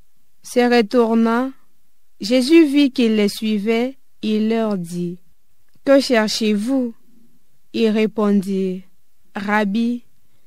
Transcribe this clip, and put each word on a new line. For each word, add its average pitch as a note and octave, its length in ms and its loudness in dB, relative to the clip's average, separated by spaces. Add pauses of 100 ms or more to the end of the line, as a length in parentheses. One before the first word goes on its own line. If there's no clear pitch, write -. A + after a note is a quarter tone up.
(440)
Se - 160 -4
retournant, A#3 920 2 (720)
Jésus C4 460 4
vit C#4 240 2
qu'ils A3+ 240 0
les G#3 120 2
suivaient, A3 680 -4 (240)
il G#3+ 280 0
leur A3 280 -2
dit, « F3 400 -8 (680)
Que C#4 140 6
cherchez-vous ? » A3+ 960 -2 (800)
Ils A3+ 160 0
répondirent, « G3+ 920 -2 (520)
Rabbi », G#3+ 680 -2 (440)